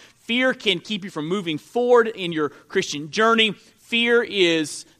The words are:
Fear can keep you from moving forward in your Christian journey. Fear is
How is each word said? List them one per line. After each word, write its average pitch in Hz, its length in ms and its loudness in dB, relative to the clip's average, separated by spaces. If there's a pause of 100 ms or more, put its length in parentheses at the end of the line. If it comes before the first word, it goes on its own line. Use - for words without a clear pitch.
(260)
Fear 254 280 0
can 196 260 0
keep 196 240 -8
you 202 60 -10
from 151 180 -8
moving 170 300 -4
forward 240 520 2
in 185 220 -8
your 151 180 -2
Christian 156 600 -6
journey. 220 460 2 (240)
Fear 233 440 0
is 170 600 0 (140)